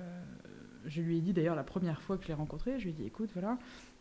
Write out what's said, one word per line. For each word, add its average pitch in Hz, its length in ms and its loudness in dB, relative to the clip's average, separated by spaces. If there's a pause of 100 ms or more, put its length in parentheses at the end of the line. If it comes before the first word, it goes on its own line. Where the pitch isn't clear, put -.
(880)
je 156 140 0
lui 165 160 6
ai 165 40 6
dit 185 120 6
d'ailleurs 165 220 6
la 139 80 0
première 170 380 0
fois 190 160 0
que 190 60 -4
je - 40 -12
l'ai 165 60 0
rencontrée, 156 440 0
je 220 60 -2
lui 180 80 0
ai - 20 0
dit, « 156 120 -4
Écoute, 214 280 -2
voilà, 202 240 0 (440)